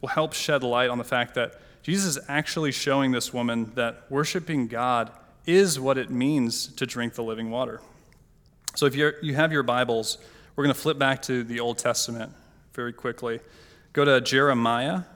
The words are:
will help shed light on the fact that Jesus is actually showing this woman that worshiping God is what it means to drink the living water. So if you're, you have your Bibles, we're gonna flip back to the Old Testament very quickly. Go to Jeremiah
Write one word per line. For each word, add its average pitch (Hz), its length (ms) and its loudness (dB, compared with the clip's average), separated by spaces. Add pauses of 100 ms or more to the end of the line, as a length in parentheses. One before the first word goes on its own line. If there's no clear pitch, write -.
will - 100 -6
help 156 240 -2
shed 143 280 0
light 123 280 2
on 120 80 -4
the 117 60 -4
fact 120 300 -2
that - 260 -4 (220)
Jesus 180 340 0
is - 120 -10
actually 151 420 -2
showing 135 400 0
this 123 220 -2
woman 117 420 -4
that 117 360 -4
worshiping 151 580 -2
God 120 420 0 (360)
is 170 340 4
what 131 180 2
it 123 120 -4
means 131 640 0
to 131 120 -2
drink 120 280 -6
the 117 100 -6
living 113 260 -6
water. 117 300 -4 (960)
So 147 100 4
if 127 80 4
you're, 147 280 2
you 147 120 -2
have 160 180 4
your 147 120 2
Bibles, 120 540 0 (360)
we're 143 100 -2
gonna 143 100 4
flip 151 240 -2
back 135 240 2
to 123 220 -2
the 120 160 -6
Old 120 180 -2
Testament 117 540 -2 (420)
very 120 180 -6
quickly. 117 480 -6 (520)
Go 143 120 4
to 135 160 6
Jeremiah 131 800 2 (140)